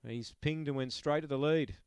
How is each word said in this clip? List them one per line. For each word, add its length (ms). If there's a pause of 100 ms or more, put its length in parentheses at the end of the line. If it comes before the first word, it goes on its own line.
He's 360
pinged 260
and 80
went 160
straight 300
to 40
the 120
lead. 380 (100)